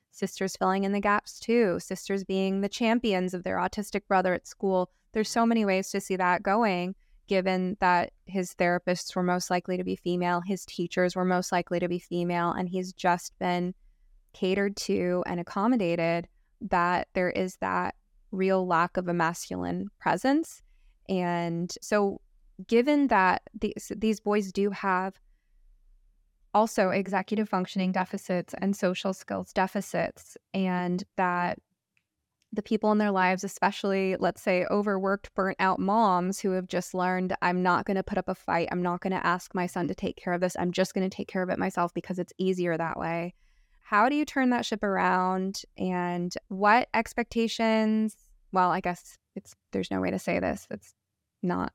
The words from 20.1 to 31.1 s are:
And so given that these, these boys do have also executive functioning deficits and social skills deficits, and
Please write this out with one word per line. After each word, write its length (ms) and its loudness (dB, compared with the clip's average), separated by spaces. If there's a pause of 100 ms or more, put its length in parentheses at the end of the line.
And 640 -2 (100)
so 400 0 (440)
given 440 4
that 340 4 (160)
these, 360 -6
these 240 0
boys 320 0
do 200 0
have 480 -2 (1400)
also 340 2
executive 580 -2
functioning 440 -2
deficits 640 -4
and 180 0
social 380 -2
skills 400 -8
deficits, 800 -4 (200)
and 480 0 (140)